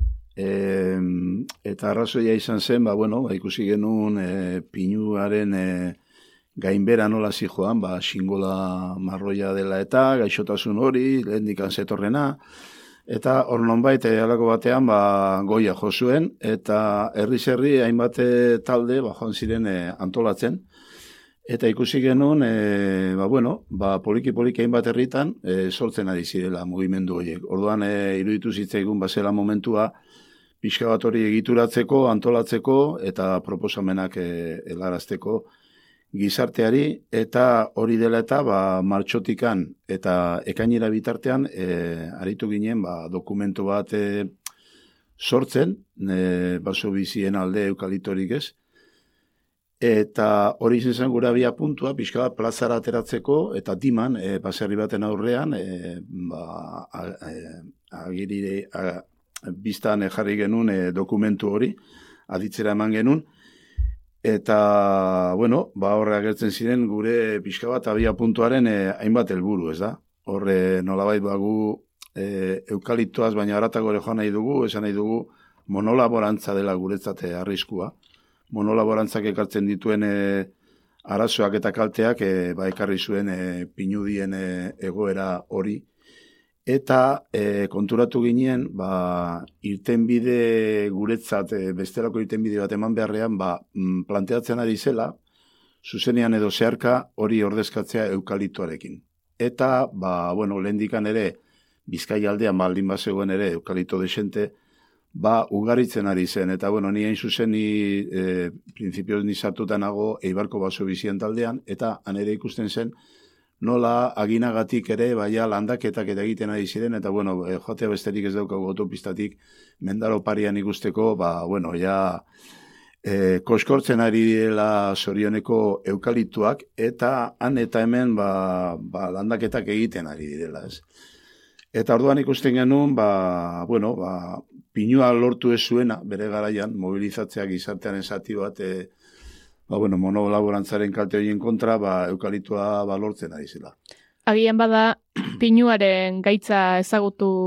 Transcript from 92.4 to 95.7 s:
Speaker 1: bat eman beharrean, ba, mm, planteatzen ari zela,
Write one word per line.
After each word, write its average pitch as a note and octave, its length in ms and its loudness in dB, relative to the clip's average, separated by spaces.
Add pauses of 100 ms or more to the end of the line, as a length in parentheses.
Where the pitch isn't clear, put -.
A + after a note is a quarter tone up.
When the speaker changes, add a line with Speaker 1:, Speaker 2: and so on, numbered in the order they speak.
Speaker 1:
bat G2 100 -2
eman A2 240 -2
beharrean, A2 460 -2
ba, F2+ 160 -2 (160)
mm, F#2 340 -2
planteatzen A#2 540 -2
ari A2+ 160 0
zela, A#2 320 -2 (720)